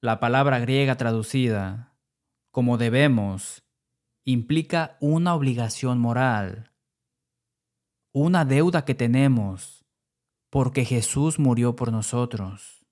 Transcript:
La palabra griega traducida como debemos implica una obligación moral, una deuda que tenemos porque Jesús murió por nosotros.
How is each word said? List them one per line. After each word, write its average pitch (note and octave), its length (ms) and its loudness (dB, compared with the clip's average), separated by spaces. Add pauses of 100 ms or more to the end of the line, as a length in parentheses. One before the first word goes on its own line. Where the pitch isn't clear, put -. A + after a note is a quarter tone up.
La A2+ 180 0
palabra C3 400 2
griega C3 380 0
traducida A2+ 960 -2 (580)
como B2 260 0
debemos A#2 880 0 (600)
implica D3+ 760 -2
una E3 360 0
obligación B2 640 -2
moral, A#2 760 -2 (1400)
una E3 320 2
deuda D3+ 400 2
que C#3 100 -2
tenemos A#2+ 920 0 (640)
porque C3+ 340 0
Jesús C3 560 -2
murió A#2+ 380 2
por A#2 160 -4
nosotros. A2 1000 -6